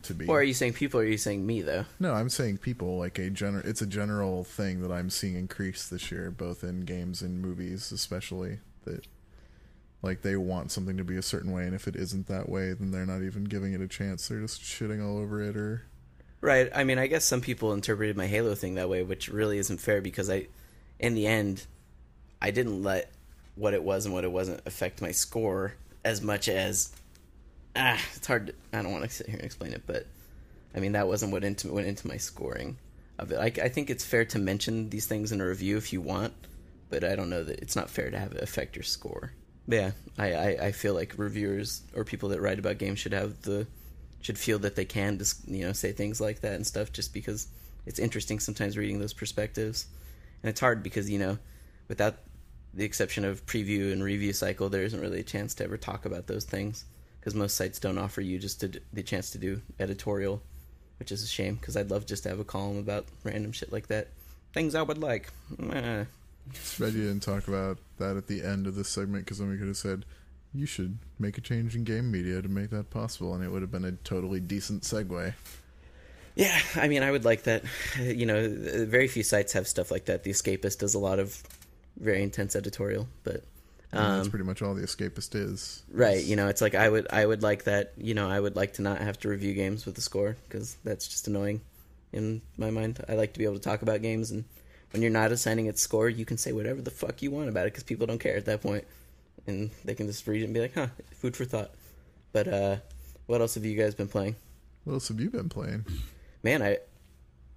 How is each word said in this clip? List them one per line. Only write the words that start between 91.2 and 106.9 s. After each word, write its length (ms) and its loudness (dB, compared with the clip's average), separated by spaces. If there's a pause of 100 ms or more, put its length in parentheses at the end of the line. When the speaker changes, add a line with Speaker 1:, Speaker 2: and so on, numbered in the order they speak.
Speaker 2:
annoying 320 2 (520)
in 300 -2 (160)
my 120 0
mind. 380 0
I 60 0
like 200 4
to 40 -12
be 60 2
able 100 2
to 60 -4
talk 220 0
about 200 2
games, 300 0
and 120 -4 (460)
when 120 0
you're 100 6
not 180 6
assigning 360 2
it 120 -2
score, 300 4
you 160 0
can 120 -4
say 140 -2
whatever 320 -2
the 80 -6
fuck 320 -6
you 80 0
want 180 -2
about 200 2
it, 60 -4
'cause 100 -10
people 240 0
don't 100 0
care 180 2
at 100 -2
that 140 2
point. 240 0 (640)
And 240 -2 (140)
they 100 -2
can 140 -4
just 180 -8
read 160 2
it 40 0
and 80 -2
be 60 2
like, 140 0
"Huh, 140 0 (240)
food 240 -4
for 80 -2
thought." 280 -4 (600)
But, 160 4
uh, 280 2 (500)
what 140 4
else 140 2
have 100 -4
you 120 0
guys 180 6
been 140 -2
playing? 260 0 (480)
Speaker 1:
What 120 -4
else 140 -2
have 120 -2
you 100 0
been 180 -2
playing? 360 -4 (580)
Speaker 2:
Man, 200 6
I, 160 6 (800)